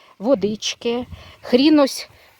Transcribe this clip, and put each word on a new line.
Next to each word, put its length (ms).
водички, 880
хрін 380
ось 280